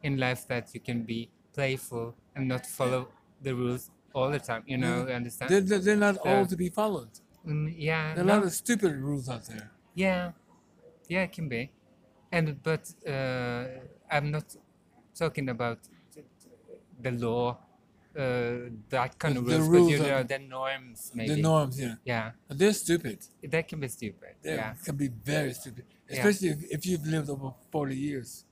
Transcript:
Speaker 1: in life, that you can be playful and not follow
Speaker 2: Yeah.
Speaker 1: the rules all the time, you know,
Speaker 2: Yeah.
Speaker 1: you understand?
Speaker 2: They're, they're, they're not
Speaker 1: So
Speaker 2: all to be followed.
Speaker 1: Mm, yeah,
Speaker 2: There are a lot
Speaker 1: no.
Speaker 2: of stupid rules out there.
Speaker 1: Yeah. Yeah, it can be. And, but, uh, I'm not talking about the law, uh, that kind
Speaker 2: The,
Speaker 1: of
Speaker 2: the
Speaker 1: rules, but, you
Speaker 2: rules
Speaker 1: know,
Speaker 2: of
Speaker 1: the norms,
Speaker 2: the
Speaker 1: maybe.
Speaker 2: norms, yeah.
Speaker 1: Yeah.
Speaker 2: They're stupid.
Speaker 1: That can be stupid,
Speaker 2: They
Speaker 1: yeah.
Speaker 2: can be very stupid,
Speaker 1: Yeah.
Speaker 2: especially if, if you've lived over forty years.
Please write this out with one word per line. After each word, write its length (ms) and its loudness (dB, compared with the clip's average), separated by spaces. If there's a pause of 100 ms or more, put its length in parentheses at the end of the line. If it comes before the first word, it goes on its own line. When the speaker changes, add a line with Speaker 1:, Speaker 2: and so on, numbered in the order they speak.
Speaker 1:
in 160 0
life, 300 0
that 260 -4
you 60 -10
can 220 -4
be 280 -6 (240)
playful 600 -4 (200)
and 140 -2
not 180 -2
follow 340 0
Speaker 2:
Yeah. 60 -8 (360)
Speaker 1:
the 120 -2
rules 360 -2 (240)
all 160 2
the 80 0
time, 280 -4
you 120 -4
know, 240 2
Speaker 2:
Yeah. 60 -4
Speaker 1:
you 60 -2
understand? 360 -4
Speaker 2:
They're, 120 8
they're, 160 4
they're 180 4
not 200 4
Speaker 1:
So 140 -8
Speaker 2:
all 160 6
to 100 -2
be 120 0
followed. 400 -2 (380)
Speaker 1:
Mm, 320 -2
yeah, 360 -2
Speaker 2:
There 100 0
are 40 6
a 40 8
lot 80 8
Speaker 1:
no. 80 2
Speaker 2:
of 40 -2
stupid 440 2
rules 340 -4
out 160 -8
there. 240 -12 (240)
Speaker 1:
Yeah. 380 0 (760)
Yeah, 140 0
it 100 -4
can 160 -6
be. 220 -4 (640)
And, 300 0
but, 300 -2 (160)
uh, 560 -2 (460)
I'm 200 2
not 240 -6 (600)
talking 340 -2
about 300 -2 (1200)
the 120 -2
law, 460 0 (580)
uh, 540 -2 (180)
that 300 -2
kind 180 0
Speaker 2:
The, 40 -2
Speaker 1:
of 60 -2
Speaker 2:
the 140 4
Speaker 1:
rules, 80 4
but, 60 8 (160)
you 80 6
Speaker 2:
rules 100 4
Speaker 1:
know, 120 2
Speaker 2:
of 80 -2
Speaker 1:
the 120 -2
norms, 720 -6
Speaker 2:
the 60 -10
Speaker 1:
maybe. 260 0
Speaker 2:
norms, 380 4
yeah. 140 -4 (100)
Speaker 1:
Yeah. 260 -2 (180)
Speaker 2:
They're 240 4
stupid. 460 0 (260)
Speaker 1:
That 240 -2
can 120 -8
be 80 -4
stupid, 540 -10
Speaker 2:
They 140 -4
Speaker 1:
yeah. 180 -4 (100)
Speaker 2:
can 120 -4
be 120 0
very 440 -2
stupid, 320 -14 (240)
Speaker 1:
Yeah. 80 -6
Speaker 2:
especially 320 4
if, 100 0 (180)
if 100 -4
you've 200 0
lived 240 0
over 220 -6 (180)
forty 260 -2
years. 560 -6